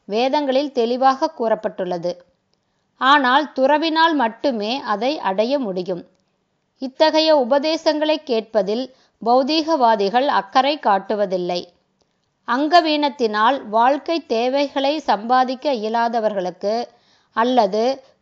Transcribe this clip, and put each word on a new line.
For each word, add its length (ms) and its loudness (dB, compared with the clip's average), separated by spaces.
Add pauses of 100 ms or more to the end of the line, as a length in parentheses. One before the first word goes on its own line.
வேதங்களில் 680 0
தெளிவாக 680 0
கூறப்பட்டுள்ளது. 720 -4 (840)
ஆனால் 600 2
துறவினால் 580 2
மட்டுமே 680 -2
அதை 400 -4
அடைய 400 -2
முடியும். 440 -6 (760)
இத்தகைய 600 2
உபதேசங்களை 880 0
கேட்பதில் 720 -4 (300)
பௌதீகவாதிகள் 1000 2
அக்கறை 540 0
காட்டுவதில்லை. 840 -2 (840)
அங்கவீனத்தினால் 1200 0
வாழ்க்கை 580 0
தேவைகளை 760 -2
சம்பாதிக்க 760 0
இயலாதவர்களுக்கு 1120 -2 (460)
அல்லது 720 0 (180)